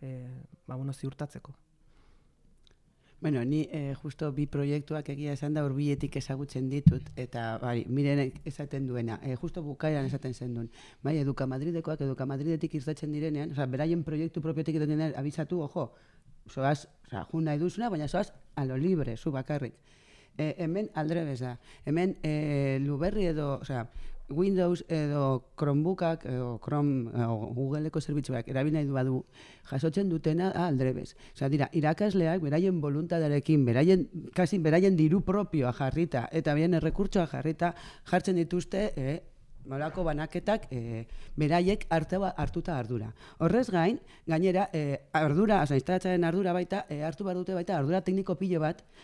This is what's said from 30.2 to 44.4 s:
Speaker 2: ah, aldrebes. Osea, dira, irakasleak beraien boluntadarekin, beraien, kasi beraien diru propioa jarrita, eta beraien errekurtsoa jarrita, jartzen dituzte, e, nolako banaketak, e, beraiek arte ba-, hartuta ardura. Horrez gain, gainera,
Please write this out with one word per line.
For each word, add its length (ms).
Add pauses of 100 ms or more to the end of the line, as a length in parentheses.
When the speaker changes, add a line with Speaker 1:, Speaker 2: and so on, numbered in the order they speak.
Speaker 2:
ah, 140
aldrebes. 500 (160)
Osea, 180
dira, 200
irakasleak 680
beraien 400
boluntadarekin, 840
beraien, 400 (260)
kasi 260
beraien 380
diru 240
propioa 540
jarrita, 580
eta 220
beraien 260
errekurtsoa 460
jarrita, 480 (340)
jartzen 320
dituzte, 460 (100)
e, 220 (480)
nolako 380
banaketak, 640
e, 340 (320)
beraiek 540
arte 280
ba-, 160
hartuta 440
ardura. 340 (260)
Horrez 320
gain, 300 (260)
gainera, 460